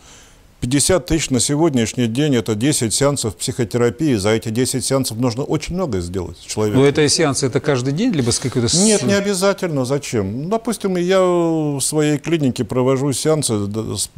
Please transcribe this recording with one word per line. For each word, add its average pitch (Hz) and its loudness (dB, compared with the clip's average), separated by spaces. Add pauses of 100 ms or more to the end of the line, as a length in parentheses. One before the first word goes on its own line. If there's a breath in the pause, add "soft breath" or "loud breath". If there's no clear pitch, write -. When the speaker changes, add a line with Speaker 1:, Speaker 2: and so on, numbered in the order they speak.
(580 loud breath)
Speaker 1:
пятьдесят 143 0
тысяч - 0
на 127 0
сегодняшний 131 0
день — 135 0
это 113 0
десять 120 0
сеансов 139 0
психотерапии. 120 0
За 101 0
эти 110 0
десять 120 -2
сеансов 131 -2
нужно 123 -2
очень 156 -4
много 151 -2
сделать 87 -6
человеку. 107 0
Speaker 2:
Но 139 6
это 143 4
сеансы — 143 0
это 123 -2
каждый 135 0
день, 214 0
либо 131 0
с - 0
какой-то 120 -2
с- 165 2
Speaker 1:
Нет, 214 4
не 196 2
обязательно. 190 0
Зачем? 123 -2
Ну, 170 -8
допустим, 208 -2
я 180 2
в 165 2
своей 151 2
клинике 147 0
провожу 131 0
сеансы 127 0
д-, 104 -6
с - -6